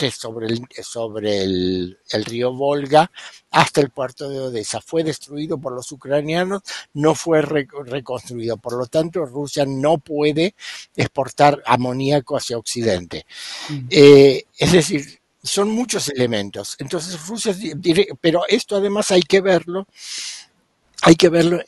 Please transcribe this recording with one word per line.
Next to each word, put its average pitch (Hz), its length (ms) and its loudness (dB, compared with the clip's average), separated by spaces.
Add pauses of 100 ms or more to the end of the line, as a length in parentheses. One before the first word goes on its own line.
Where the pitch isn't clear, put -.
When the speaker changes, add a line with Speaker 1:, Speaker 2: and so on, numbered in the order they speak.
(120)
Speaker 1:
sobre 113 360 -10
el, 117 200 -4 (160)
sobre 104 600 -4
el, 92 540 -2 (140)
el 107 140 -4
río 120 280 -4
Volga, 143 580 2 (380)
hasta 160 320 2
el 139 80 0
puerto 135 400 -8
de 139 100 -8
Odessa. 120 400 -6
Fue 165 240 -4
destruido 151 540 -6
por 131 160 -8
los 123 180 -12
ucranianos, 156 680 -4 (320)
no 151 220 2
fue 160 260 2
re-, 147 260 -2 (180)
reconstruido. 120 720 -8
Por 117 160 -10
lo 123 120 -4
tanto, 160 400 -2
Rusia 139 400 -6
no 139 320 0
puede 151 560 -2 (420)
exportar 139 680 2
amoníaco 127 720 0
hacia 117 220 -6
Occidente. 92 680 -4 (440)
Speaker 2:
Mm. 139 200 -10
Speaker 1:
Eh, 139 540 10 (120)
es 151 160 0
decir, 151 480 0 (220)
son 202 300 -2
muchos 220 380 -4
elementos. 110 680 -4
Entonces, 165 480 -10
Rusia 214 260 -4
di-, 185 200 -10
dire-, 175 480 0
pero 170 260 2
esto 208 280 -2
además 202 360 -2
hay 180 120 6
que 190 180 2
verlo, 185 460 -2 (1120)
hay 165 140 6
que 175 140 4
verlo 170 380 2